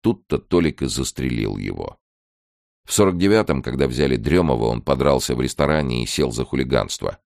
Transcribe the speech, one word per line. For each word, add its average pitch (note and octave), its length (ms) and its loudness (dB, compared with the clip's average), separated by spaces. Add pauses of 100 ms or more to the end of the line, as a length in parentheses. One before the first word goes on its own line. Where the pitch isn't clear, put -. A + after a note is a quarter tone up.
Тут-то - 360 -2
Толик E2 440 0
и C#2 60 -2
застрелил A#1+ 680 -4
его. G1+ 400 -10 (880)
В - 80 -8
сорок F#2+ 240 4
девятом, F#2+ 440 2
когда C2 260 -2
взяли B1+ 300 0
Дрёмова, C2+ 480 2
он A1+ 160 -2
подрался C2 540 0
в A#1+ 60 -4
ресторане C2+ 640 0
и - 20 -2
сел C2 260 -2
за A#1+ 120 -6
хулиганство. B1+ 760 -4 (120)